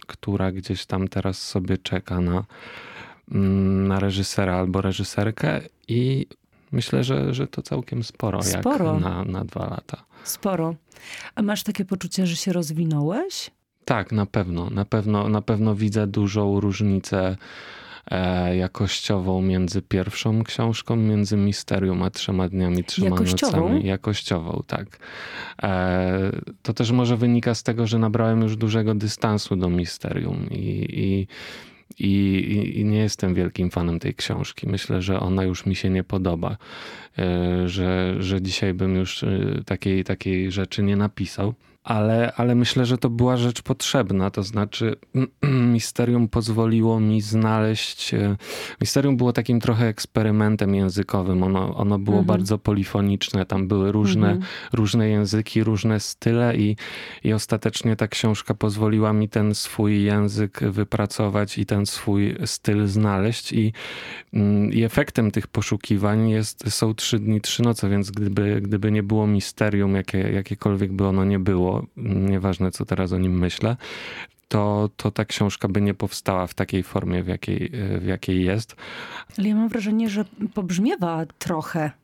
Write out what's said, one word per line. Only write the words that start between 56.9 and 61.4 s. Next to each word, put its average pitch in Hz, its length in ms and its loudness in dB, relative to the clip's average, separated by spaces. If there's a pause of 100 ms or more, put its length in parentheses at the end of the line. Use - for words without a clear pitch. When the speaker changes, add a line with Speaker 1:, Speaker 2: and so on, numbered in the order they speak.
Speaker 1:
i 107 80 2
ostatecznie 110 640 0
ta 107 120 0
książka - 460 0
pozwoliła 107 580 2
mi 107 160 2
ten 107 260 2
swój 104 500 2
język 104 560 0
wypracować 104 960 0